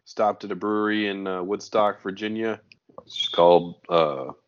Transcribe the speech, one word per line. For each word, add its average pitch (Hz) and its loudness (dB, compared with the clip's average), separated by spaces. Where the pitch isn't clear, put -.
Stopped 104 -2
at 101 -8
a 98 -6
brewery 107 -2
in, 98 -6
uh, 92 -4
Woodstock, 101 -2
Virginia. 107 -6
It's - -6
called, 87 4
uh, 73 0